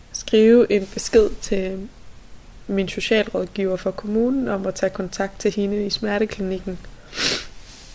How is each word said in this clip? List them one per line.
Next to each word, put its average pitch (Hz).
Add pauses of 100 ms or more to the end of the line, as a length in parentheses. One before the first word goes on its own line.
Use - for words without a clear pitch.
(120)
skrive 226
en 196
besked - (120)
til 190 (800)
min 196
socialrådgiver 190
fra 190
kommunen 233
om 196
at 190
tage 190
kontakt 190
til 202
hende 202
i 202
smerteklinikken. 190 (1160)